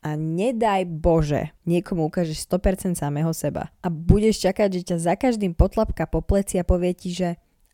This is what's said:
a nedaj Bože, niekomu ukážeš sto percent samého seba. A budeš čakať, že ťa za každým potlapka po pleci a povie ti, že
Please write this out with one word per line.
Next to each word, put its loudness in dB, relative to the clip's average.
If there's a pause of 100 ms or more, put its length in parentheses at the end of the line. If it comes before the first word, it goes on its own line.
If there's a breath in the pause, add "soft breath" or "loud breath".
a -4
nedaj -2
Bože, 0
niekomu 0
ukážeš -4
sto -2
percent 0
samého -2
seba. -6
A -4
budeš 4
čakať, 2
že -4
ťa 0
za 2
každým 0
potlapka 2
po -2
pleci 0
a -4
povie 2
ti, -10
že -4 (320)